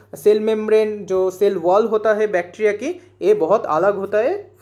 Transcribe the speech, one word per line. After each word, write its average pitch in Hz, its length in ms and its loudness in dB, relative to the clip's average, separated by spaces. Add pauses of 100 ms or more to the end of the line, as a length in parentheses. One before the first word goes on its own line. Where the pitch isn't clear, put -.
(160)
सेल 214 240 2
मेम्ब्रेन, 214 680 0
जो 185 240 0
सेल 196 280 0
वॉल 185 300 2
होता 214 260 0
है 214 140 0
बैक्टीरिया 202 460 -2
की, 269 280 -8 (200)
ये 190 120 2
बहुत 190 320 2
अलग 185 300 0
होता 196 220 -4
है 330 340 -2 (100)